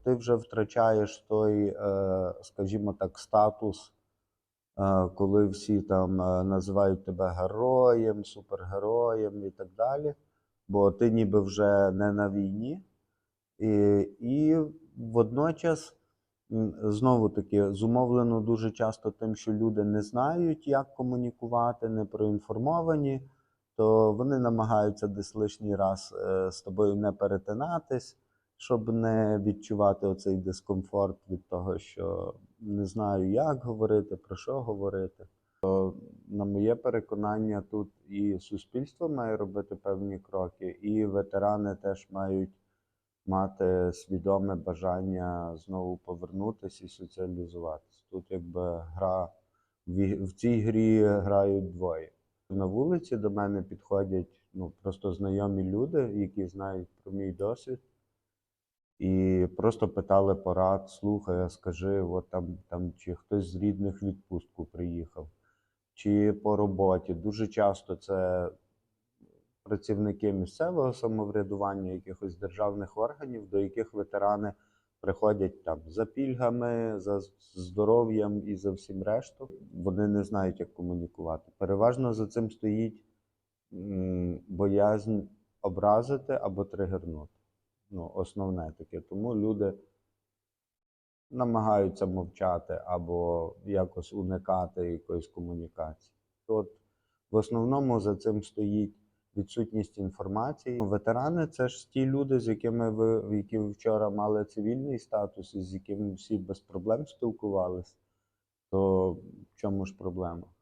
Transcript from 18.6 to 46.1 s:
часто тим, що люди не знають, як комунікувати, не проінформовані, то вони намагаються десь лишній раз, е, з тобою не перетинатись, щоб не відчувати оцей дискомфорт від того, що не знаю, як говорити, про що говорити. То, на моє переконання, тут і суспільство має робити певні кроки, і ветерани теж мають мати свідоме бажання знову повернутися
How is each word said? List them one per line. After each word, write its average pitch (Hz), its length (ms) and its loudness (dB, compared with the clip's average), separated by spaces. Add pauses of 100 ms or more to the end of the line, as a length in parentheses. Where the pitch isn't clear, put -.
часто 110 400 -2
тим, 110 240 -4
що 110 180 -4
люди 107 300 2
не 104 180 2
знають, 156 680 -2
як 139 280 0
комунікувати, 120 920 -2
не 110 160 -2
проінформовані, 135 1200 0 (460)
то 110 380 6
вони 127 260 2
намагаються 110 680 2
десь 101 280 -6
лишній 104 400 -2
раз, 95 420 0
е, 95 340 0
з - 100 -14
тобою 101 340 2
не 104 160 0
перетинатись, 110 1080 -4 (400)
щоб 113 360 0
не 110 520 2
відчувати 101 600 2
оцей 95 300 0
дискомфорт 95 800 -2 (120)
від 92 180 -6
того, 92 300 -4
що 90 560 -8 (260)
не 101 260 -4
знаю, 98 460 -2
як 135 320 0
говорити, 107 520 0
про 92 200 -12
що 131 260 -6
говорити. 98 640 -6 (340)
То, 95 320 0 (340)
на 101 180 -4
моє 101 300 2
переконання, 107 960 -2
тут 104 180 -4 (200)
і 101 300 -2
суспільство - 680 -8
має 117 280 -2
робити 98 380 -6
певні 98 440 -4
кроки, 92 500 -6 (120)
і 107 240 0
ветерани 101 720 0
теж 98 360 -6
мають 95 380 -2 (760)
мати 92 680 2
свідоме 98 600 0
бажання 90 1040 -4
знову 90 400 -6
повернутися 95 880 -8